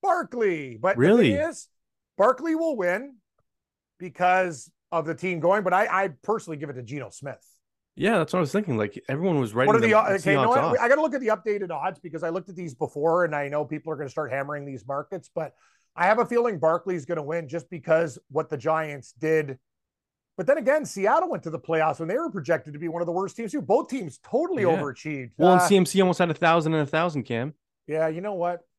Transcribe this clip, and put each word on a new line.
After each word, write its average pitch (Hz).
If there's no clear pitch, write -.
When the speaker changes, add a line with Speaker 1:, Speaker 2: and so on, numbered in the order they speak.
Speaker 1:
Barkley. 208
But 180
Speaker 2:
Really? 180
Speaker 1:
the 95
thing 311
is, -
Barkley 254
will 320
win 214
because 180
of 165
the 160
team 175
going, 190
but 180
I, 190
I 196
personally 202
give 139
it 135
to 127
Geno 120
Smith. 135
Speaker 2:
Yeah, 208
that's 156
what 180
I -
was 147
thinking. 196
Like, 107
everyone 160
was 117
writing 123
Speaker 1:
What 214
are 226
the 117
Speaker 2:
them, 214
Speaker 1:
o-, -
Speaker 2:
the -
Speaker 1:
okay, 160
you 147
know 135
Speaker 2:
Seahawks -
Speaker 1:
what? 247
Speaker 2:
off. 196
Speaker 1:
I 233
gotta 277
look 302
at 269
the 247
updated 208
odds 156
because 160
I 165
looked 185
at 180
these 165
before, 160
and 156
I 143
know 147
people 156
are 151
gonna 143
start 143
hammering 143
these 135
markets, 147
but 156
I 170
have 214
a 233
feeling 240
Barkley's 170
gonna 160
win 156
just 160
because 160
what 147
the 151
Giants 151
did. 156
But 185
then 285
again, 302
Seattle 254
went 247
to 165
the 156
playoffs 160
when 165
they 196
were 320
projected 156
to 147
be 165
one 170
of 170
the 170
worst 185
teams 226
too. 285
Both 220
teams 196
totally 311
Speaker 2:
Yeah. 185
Speaker 1:
overachieved. 139
Speaker 2:
Well, 180
and 180
Speaker 1:
Uh, 180
Speaker 2:
C 202
M 185
C 190
almost 180
had 175
a 156
thousand 165
and 156
a 143
thousand, 156
Cam. 120
Speaker 1:
Yeah, 156
you 160
know 202
what? 175